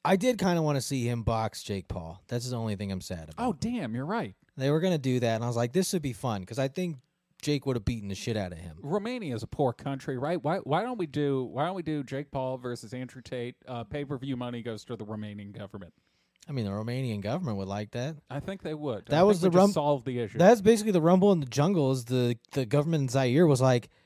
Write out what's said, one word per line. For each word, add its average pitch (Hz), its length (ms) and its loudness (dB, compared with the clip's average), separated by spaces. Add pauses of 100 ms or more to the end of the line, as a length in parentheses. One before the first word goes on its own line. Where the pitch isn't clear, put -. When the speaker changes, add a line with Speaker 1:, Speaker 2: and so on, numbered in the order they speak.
Speaker 1:
I 196 120 6
did 233 200 2
kinda 175 240 2
wanna 147 200 2
see 123 280 -2
him 120 140 -2
box 110 400 0
Jake 98 240 -6
Paul. 85 400 -10
That's 120 240 -4
the 123 60 -4
only 110 180 -2
thing 98 160 -6
I'm 92 100 -4
sad 80 300 -10
about. - 120 -8
Speaker 2:
Oh, - 100 -2
damn, 190 420 -4
you're 131 100 -4
right. 165 300 -6 (200)
Speaker 1:
They 135 140 -2
were 156 120 2
gonna 180 180 0
do 127 200 0
that, 117 140 2
and 113 100 -2
I 120 40 -2
was 120 100 -2
like, 120 160 0
"This 185 200 0
would 175 100 -2
be 135 100 -4
fun," 107 320 -4
'cause 113 140 -8
I 135 80 0
think 170 300 -6 (440)
Jake 147 240 -2
would 131 100 0
have 110 80 -2
beaten 113 240 -4
the 98 80 -4
shit 107 220 -4
out 92 160 -4
of 82 40 -12
him. 80 240 -14
Speaker 2:
Romania 196 540 -4
is 117 80 -6
a - 40 -10
poor 131 260 0
country, 139 440 -6
right? 147 240 -2
Why, 160 180 -2
why 160 220 0
don't 247 160 -6
we 185 100 -4
do, 139 360 0
why 117 220 -4
don't 185 100 -4
we 180 80 -8
do 151 180 -4
Jake 135 300 -10
Paul 131 260 -4
versus 123 360 -8
Andrew 127 280 -10
Tate? 123 340 -8 (120)
Uh, - 160 -8
pay-per-view 139 540 -6
money 120 240 -6
goes 110 240 -8
to 123 100 -8
the 107 100 -12
Romanian 104 460 -10
government. 98 420 -14 (540)
Speaker 1:
I 147 60 -10
mean, 127 100 -2
the 101 80 -2
Romanian 113 480 -4
government 117 380 -2
would 95 100 -4
like 98 240 -6
that. 131 240 -6 (140)
Speaker 2:
I 131 100 -6
think 190 240 -10
they 156 100 -6
would. 147 340 -6
Speaker 1:
That 147 120 2
Speaker 2:
I 175 40 8
Speaker 1:
was 196 180 6
Speaker 2:
think 185 100 6
Speaker 1:
the 170 60 6
Speaker 2:
we 185 40 10
just 202 60 8
Speaker 1:
rum-, 208 60 2
Speaker 2:
solved 143 320 2
the 123 140 -2
issue. 110 180 -4
Speaker 1:
that's 202 240 8
basically 214 320 4
the 175 80 4
rumble 185 320 8
in 165 80 2
the 139 40 -4
jungle. 143 460 2
Is 127 140 -2
the, 120 320 2 (140)
the 135 140 -2
government 147 380 2
in 131 60 0
Zaire 135 360 4
was 143 140 6
like, 127 300 4 (160)